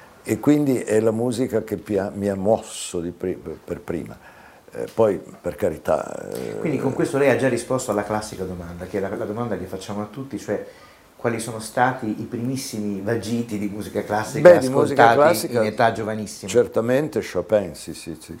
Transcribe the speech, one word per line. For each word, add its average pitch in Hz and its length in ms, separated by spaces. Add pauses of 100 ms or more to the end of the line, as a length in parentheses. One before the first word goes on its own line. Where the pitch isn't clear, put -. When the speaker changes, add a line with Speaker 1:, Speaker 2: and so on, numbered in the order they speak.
(240)
Speaker 1:
e 110 160
quindi 143 400
è 107 200
la 110 120
musica 113 520
che 104 140
pia-, 98 360
mi 101 160
ha 98 60
mosso 98 680
di 87 100
pri-, 90 280 (240)
per 82 180
prima. 69 360 (540)
Eh, - 220
poi, 104 260 (220)
per 85 140
carità... 78 760
Eh, 57 280
Speaker 2:
Quindi 143 180
con - 160
questo - 240
lei 139 120
ha 120 80
già 127 100
risposto 123 440
alla 101 120
classica 104 400
domanda, 87 420
che 98 120
è 95 40
la, 98 140
la 110 100
domanda 104 320
che 90 80
facciamo 98 360
a 104 40
tutti, 131 320
cioè - 260 (520)
quali 117 240
sono 110 200
stati 123 600
i - 20
primissimi 110 760
vagiti 113 560
di 101 100
musica 101 360
classica 107 480
Speaker 1:
Beh, 127 80
di 127 100
musica 135 400
Speaker 2:
ascoltati 139 220
Speaker 1:
classica 123 280
Speaker 2:
in 110 60
età 113 260
giovanissima? 107 580
Speaker 1:
certamente 117 720
Chopin, 90 540
sì, - 180
sì, - 240
sì, - 220